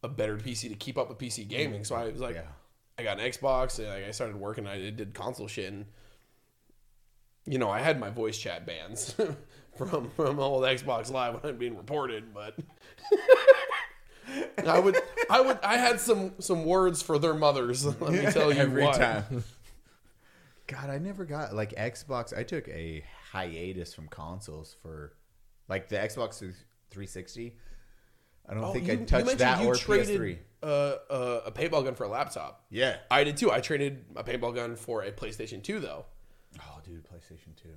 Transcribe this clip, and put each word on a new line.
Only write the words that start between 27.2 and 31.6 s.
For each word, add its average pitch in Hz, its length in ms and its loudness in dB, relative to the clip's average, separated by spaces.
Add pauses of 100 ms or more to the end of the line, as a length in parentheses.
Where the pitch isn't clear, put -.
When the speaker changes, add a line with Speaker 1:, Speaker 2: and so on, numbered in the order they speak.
Speaker 2:
I - 60 -10
don't 110 100 -4
Speaker 1:
Oh, 196 100 -4
Speaker 2:
think 180 140 -2
Speaker 1:
you, - 60 2
Speaker 2:
I - 40 2
Speaker 1:
you 113 80 -4
Speaker 2:
touched 123 200 4
Speaker 1:
mentioned - 160 2
Speaker 2:
that 127 200 6
Speaker 1:
you 120 60 4
Speaker 2:
or 123 80 4
Speaker 1:
traded, 107 320 4
Speaker 2:
P 147 60 -2
S 196 40 2
three. 92 220 -4 (240)
Speaker 1:
uh, - 20 -8 (440)
uh, 123 360 -2
a 110 60 -8
paintball 156 320 0